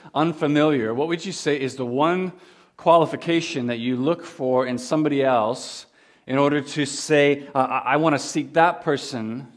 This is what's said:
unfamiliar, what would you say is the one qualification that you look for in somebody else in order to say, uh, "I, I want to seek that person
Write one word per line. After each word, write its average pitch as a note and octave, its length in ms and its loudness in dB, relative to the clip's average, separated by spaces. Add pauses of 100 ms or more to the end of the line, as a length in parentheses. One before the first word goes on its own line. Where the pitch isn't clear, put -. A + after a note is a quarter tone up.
(140)
unfamiliar, D3+ 800 0
what C#3+ 160 -2
would E3+ 160 -6
you F#3+ 80 -8
say D3 260 -2
is B2+ 180 -6
the B2+ 100 -6
one F3 460 0 (440)
qualification D#3+ 920 2
that A#2+ 100 -4
you B2 180 -2
look D#3+ 280 -2
for B2+ 420 0
in B2 100 -2
somebody D3 460 0
else B2 640 0 (400)
in C3 100 -2
order C#3+ 240 4
to C#3+ 240 -4
say, C#3+ 680 2
uh, C#3 40 2
"I, C3 200 0
I C3 180 0
want D#3 180 2
to C3 40 0
seek C#3 340 -6
that E3 300 2
person C3 760 -4